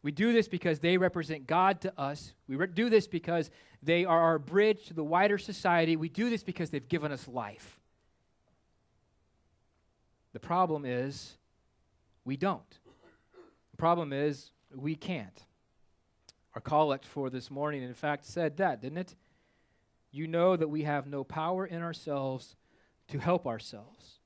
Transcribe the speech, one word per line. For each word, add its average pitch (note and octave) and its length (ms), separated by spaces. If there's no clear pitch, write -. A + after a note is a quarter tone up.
We D3 100
do G#3 200
this A3 160
because E3+ 300
they E3+ 180
represent D#3 500
God F3+ 360
to F#3+ 180
us. C#3+ 340
We C3+ 100
re-, F3+ 120
do G#3+ 200
this G#3+ 200
because E3 420
they E3+ 220
are E3+ 160
our E3 180
bridge G3+ 480
to F3 80
the D#3+ 100
wider F#3+ 340
society. E3+ 580
We D#3+ 120
do A#3 220
this A3+ 140
because E3+ 260
they've C3+ 180
given D3+ 240
us - 140
life. A2+ 540
The A#2+ 80
problem E3+ 440
is, B2+ 520
we C3+ 120
don't. E3+ 420
The - 40
problem E3 360
is, C#3+ 400
we C#3+ 220
can't. D3+ 500
Our A2 60
collect D3+ 440
for C#3 240
this B2+ 220
morning, C#3+ 320
in B2 120
fact, D3 300
said D3+ 340
that, D#3 220
didn't C#3 180
it? F3+ 180
You D3+ 140
know E3+ 300
that D#3+ 120
we D3+ 140
have D3 240
no C#3 160
power E3+ 420
in E3+ 180
ourselves C#3 720
to C#3+ 100
help E3+ 280
ourselves. - 800